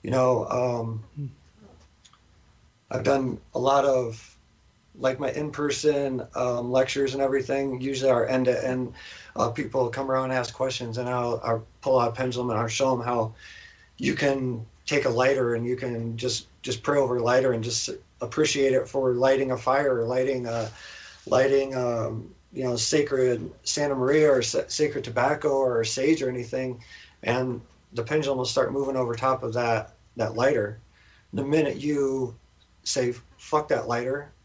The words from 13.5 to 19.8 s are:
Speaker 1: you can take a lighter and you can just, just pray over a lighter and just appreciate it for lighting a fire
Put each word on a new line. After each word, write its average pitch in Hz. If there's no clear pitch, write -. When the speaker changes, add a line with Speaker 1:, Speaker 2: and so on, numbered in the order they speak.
Speaker 1:
you -
can 131
take 143
a 127
lighter 123
and 117
you 123
can 117
just, 123
just 113
pray 143
over 123
a 117
lighter 127
and 113
just -
appreciate 135
it 127
for 131
lighting 131
a 123
fire 131